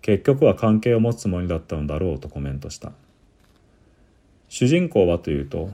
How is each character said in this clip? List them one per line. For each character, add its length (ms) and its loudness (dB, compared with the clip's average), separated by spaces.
結 220 0
局 220 4
は 100 6
関 240 2
係 160 2
を 60 2
持 120 2
つ 100 -8
つ 60 -2
も 120 -2
り 80 -4
だ 80 -2
っ 40 -4
た 140 -12
の 140 -4
だ 100 -4
ろ 140 -2
う 80 -8
と 80 -14
コ 100 -12
メ 140 -8
ン 80 -8
ト 100 -14
し 80 -16
た。 140 -16
主 200 0
人 200 2
公 200 4
は 100 2
と 140 -4
い 80 -2
う 40 -6
と 300 -8